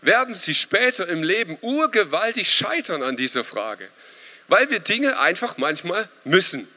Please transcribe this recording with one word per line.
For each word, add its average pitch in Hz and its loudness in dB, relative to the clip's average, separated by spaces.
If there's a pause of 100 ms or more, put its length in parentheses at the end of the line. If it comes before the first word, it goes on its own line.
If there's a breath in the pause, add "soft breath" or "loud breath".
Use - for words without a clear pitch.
werden 240 2
sie 170 -2
später 208 0
im 160 -2
Leben 202 -2
urgewaltig 226 0
scheitern 226 -2
an 127 -2
dieser 127 -2
Frage, 104 -8 (580 loud breath)
weil 247 4
wir 233 0
Dinge 226 0
einfach 175 0
manchmal 170 -4 (140)
müssen. 143 2